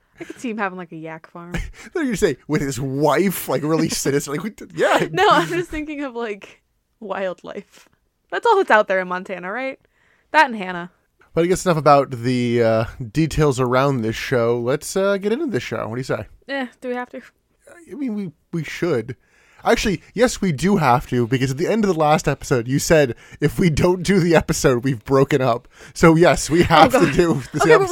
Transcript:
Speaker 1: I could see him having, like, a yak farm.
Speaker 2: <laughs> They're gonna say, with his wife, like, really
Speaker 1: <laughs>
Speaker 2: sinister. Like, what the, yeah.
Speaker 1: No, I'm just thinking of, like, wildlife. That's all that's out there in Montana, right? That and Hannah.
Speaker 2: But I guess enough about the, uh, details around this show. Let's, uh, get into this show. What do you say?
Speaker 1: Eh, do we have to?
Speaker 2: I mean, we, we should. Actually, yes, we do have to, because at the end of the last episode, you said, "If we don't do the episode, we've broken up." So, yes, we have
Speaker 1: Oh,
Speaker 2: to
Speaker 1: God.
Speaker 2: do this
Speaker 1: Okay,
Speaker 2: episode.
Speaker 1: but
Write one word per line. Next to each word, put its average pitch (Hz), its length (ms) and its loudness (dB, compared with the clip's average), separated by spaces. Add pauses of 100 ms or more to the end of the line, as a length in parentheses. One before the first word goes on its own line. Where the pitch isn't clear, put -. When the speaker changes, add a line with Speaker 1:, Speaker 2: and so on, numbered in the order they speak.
(200)
Speaker 1:
I 330 40 -16
could - 140 -16
see 254 100 -8
him 214 100 -8
having, 190 200 -6
like, 175 140 -16
a 165 40 -14
yak 160 300 -16
farm. 175 260 -18
Speaker 2:
<laughs> - 400 -12
They're 330 120 -4
gonna 233 120 -4
say, 156 200 0 (100)
with 151 160 -2
his 139 160 -6
wife, 143 720 0
like, 160 160 -2
really 156 240 0
Speaker 1:
<laughs> - 0 -
Speaker 2:
sinister. 143 420 -2
Like, 151 140 -6
what 214 120 -10
the, - 200 -18
yeah. 285 340 0
Speaker 1:
No, 370 180 0
I'm 330 200 2
just 339 220 -6
thinking 302 340 -10
of, 247 100 -10
like, 220 480 -12 (380)
wildlife. 190 880 -10 (420)
That's 381 160 -6
all 453 120 4
that's 381 120 2
out 214 160 4
there 190 140 -2
in 185 80 -6
Montana, 180 420 -10
right? 262 300 -10 (500)
That 302 160 4
and 233 100 -6
Hannah. 180 360 -10 (420)
Speaker 2:
But 165 80 2
I 170 60 2
guess 185 180 0
enough 165 120 2
about 139 340 6
the, 120 500 0
uh, 113 220 2 (260)
details 147 480 0
around 127 440 0
this 110 120 -2
show. 120 460 -2
Let's, 131 360 -4
uh, 196 200 0
get 202 160 -4
into 302 140 -4
this 135 180 -4
show. 110 240 -8
What 113 80 -10
do 127 40 -6
you 131 40 -8
say? 110 220 -6 (200)
Speaker 1:
Eh, 262 220 -8 (120)
do 254 80 -12
we 247 60 -8
have 247 160 -10
to? 262 100 -18 (680)
Speaker 2:
I - 40 -14
mean, 254 200 -6
we, 202 160 -8 (220)
we 165 100 -4
should. 127 540 -4 (480)
Actually, 214 380 0 (120)
yes, 233 260 0
we 190 120 0
do 175 240 2
have 143 320 2
to, 123 180 0
because 131 240 -2
at 131 80 -6
the 139 80 -2
end 214 180 0
of 190 80 2
the 160 60 -4
last 151 300 2
episode, 127 400 -2
you 135 100 0
said, 143 360 2 (260)
"If 147 180 0
we 185 120 2
don't 180 340 2
do 196 160 2
the 165 160 4
episode, 131 480 0
we've 135 200 -4
broken 135 380 2
up." 127 240 -2 (280)
So, 165 200 6
yes, 160 340 4
we 170 160 4
have 165 300 6
Speaker 1:
Oh, 254 60 4
Speaker 2:
to 165 60 4
Speaker 1:
God. 139 80 0
Speaker 2:
do 170 200 2 (180)
this - 100 -2
Speaker 1:
Okay, 466 120 6
Speaker 2:
episode. 403 40 8
Speaker 1:
but 381 140 0